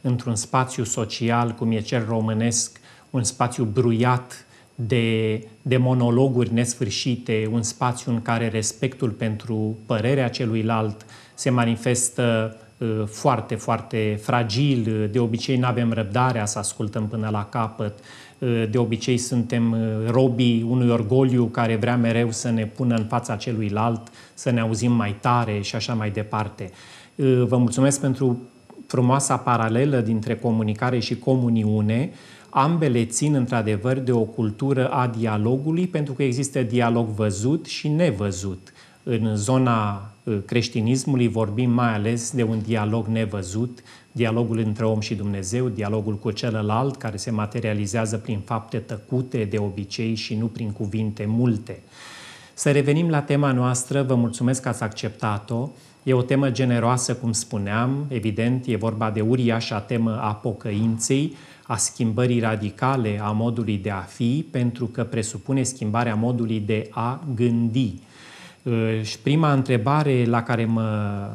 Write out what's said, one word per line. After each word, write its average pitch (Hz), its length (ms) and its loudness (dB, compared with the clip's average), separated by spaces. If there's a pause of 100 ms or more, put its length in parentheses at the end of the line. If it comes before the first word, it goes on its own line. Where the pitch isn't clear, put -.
într-un 123 340 -2
spațiu 127 500 -2
social, 117 680 0
cum 113 180 -2
e 110 80 0
cel 113 280 -2
românesc, 113 720 0 (300)
un - 120 0
spațiu 120 420 0
bruiat 120 800 0 (280)
de, 113 720 0 (160)
de 131 140 2
monologuri 123 760 4
nesfârșite, 117 1000 -2
un 117 100 0
spațiu 123 500 -2
în 113 100 0
care 113 260 0
respectul 113 600 -2
pentru 107 680 -4 (100)
părerea 123 420 0
celuilalt 110 760 -2 (280)
se - 160 -2
manifestă, 117 1040 0 (220)
uh, 117 100 -2 (180)
foarte, 120 480 0
foarte 110 680 -2
fragil. 117 920 0
De 123 60 2
obicei 120 380 0
n-avem 123 360 2
răbdarea 113 540 0
să 104 120 -4
ascultăm 107 480 -4
până 107 260 -4
la 101 120 -2
capăt. 107 540 -4 (400)
Uh, 117 320 0
de 123 80 2
obicei 120 400 2
suntem, 117 540 0
uh, 110 380 0
robii 120 580 4
unui 123 200 4
orgoliu 120 560 4
care 113 320 0
vrea 117 200 0
mereu 117 340 2
să 117 200 -4
ne 110 160 0
pună 120 280 0
în 110 100 0
fața 117 320 -2
celuilalt, 107 680 -2 (320)
să - 160 -2
ne 120 100 2
auzim 113 320 2
mai 104 280 2
tare 117 400 2
și 101 160 -6
așa 117 180 -4
mai 110 160 -2
departe. 101 600 -4 (440)
Uh, 131 320 4
vă 127 100 2
mulțumesc 135 440 4
pentru 131 380 2 (480)
frumoasa 131 500 2
paralelă 120 640 2
dintre 110 360 0
comunicare 113 600 0
și 117 200 -4
comuniune. 113 920 2 (400)
Ambele 143 540 2
țin, 147 300 0
într-adevăr, 120 640 0
de 127 140 0
o 117 100 4
cultură 127 680 0
a 127 180 0 (120)
dialogului, 127 680 0
pentru 180 260 -4
că 131 100 -2
există 135 400 -2
dialog 117 460 2
văzut 107 580 0
și - 220 -6
nevăzut. 101 840 -2 (300)
În 113 340 0
zona, 107 760 0 (120)
uh, 107 240 -2
creștinismului 120 840 2
vorbim 110 420 0
mai 120 240 2
ales 117 360 -2
de 123 120 0
un 113 240 0
dialog 107 400 0
nevăzut, 110 720 -4 (340)
dialogul 113 460 0
între 110 260 -2
om 110 160 2
și 107 140 -4
Dumnezeu, 101 540 -2
dialogul 104 500 -2
cu 113 120 -4
celălalt, 110 640 -2
care 107 200 -8
se 98 140 -6
materializează 107 840 -2
prin 107 280 -4
fapte 113 320 -6
tăcute, 120 720 -4
de 107 80 -2
obicei, 104 560 -4
și 107 200 -6
nu 110 120 -2
prin 110 240 -6
cuvinte 107 560 -4
multe. 110 540 0 (720)
Să - 160 0
revenim 147 380 4
la 151 120 2
tema 143 320 2
noastră. 127 500 0
Vă 131 120 2
mulțumesc 120 480 0
că - 60 -4
ați 123 140 -4
acceptat-o. 110 840 -4 (340)
E 131 100 2
o 127 100 4
temă 135 280 2
generoasă, 123 640 2
cum 117 180 -2
spuneam. 117 760 -2
Evident, 117 580 0
e 113 100 0
vorba 110 340 -2
de 107 100 -2
uriașa 117 600 0
temă 113 420 -2
a 107 120 -2
pocăinței, 113 1000 -2 (300)
a 117 100 -4
schimbării 120 640 0
radicale 110 840 0
a 104 80 -2
modului 107 480 0
de 98 120 -4
a 95 100 -4
fi, 123 500 -2
pentru 123 360 -2
că 120 180 -4
presupune 113 580 -2
schimbarea 113 520 -2
modului 113 460 0
de 107 300 -2
a 123 340 -4 (100)
gândi. 117 600 2 (680)
Uh, 113 400 0
și 107 160 -8
prima 147 340 2
întrebare 131 720 2
la 117 180 2
care 117 220 0
mă 107 720 0